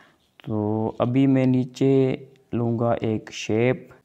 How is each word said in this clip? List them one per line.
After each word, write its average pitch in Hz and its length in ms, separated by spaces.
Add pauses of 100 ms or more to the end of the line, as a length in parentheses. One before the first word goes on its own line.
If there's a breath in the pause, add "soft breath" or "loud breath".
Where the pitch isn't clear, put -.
(440 soft breath)
तो 107 560
अभी 123 260
मैं 131 200
नीचे 131 460 (640)
लूँगा 117 400
एक 107 360
शेप, 110 600 (140)